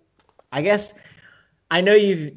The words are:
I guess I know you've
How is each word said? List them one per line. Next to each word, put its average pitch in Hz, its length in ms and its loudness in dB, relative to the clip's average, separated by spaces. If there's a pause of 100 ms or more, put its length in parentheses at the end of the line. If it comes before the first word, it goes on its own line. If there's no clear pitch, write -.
(520)
I 139 120 -6
guess 202 320 -4 (760)
I 175 100 0
know 202 140 4
you've 185 420 0